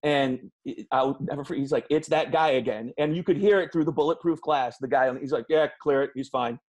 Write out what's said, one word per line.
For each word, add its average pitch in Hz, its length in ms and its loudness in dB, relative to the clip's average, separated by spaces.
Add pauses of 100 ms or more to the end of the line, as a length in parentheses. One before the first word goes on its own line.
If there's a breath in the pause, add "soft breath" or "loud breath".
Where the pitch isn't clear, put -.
And 139 500 0 (140)
it, - 260 -12
I'll 135 280 0
never 143 240 -6
forget, 143 160 -8
he's 139 120 -2
like, 127 200 0
"It's 151 160 0
that 156 240 0
guy 160 200 2
again." 120 460 -2
And 151 180 0
you 180 80 -4
could 170 140 2
hear 202 240 4
it 165 100 -4
through 160 140 2
the 160 60 -2
bulletproof 156 500 0
glass. 131 380 -2
The 135 80 -8
guy, 131 320 2
he's 131 120 -6
like, 123 180 -2
"Yeah, 156 180 4 (140)
clear 139 200 2
it. 139 140 -2
He's 131 140 -8
fine." 120 300 -2 (120)